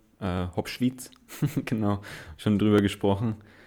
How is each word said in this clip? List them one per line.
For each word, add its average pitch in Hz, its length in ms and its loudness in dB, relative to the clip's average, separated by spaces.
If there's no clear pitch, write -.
äh, 92 360 -2
Hopschwitz, - 540 -4
<laughs> - 280 -2
genau, 101 360 0
schon 104 220 2
drüber 104 220 6
gesprochen. 101 540 2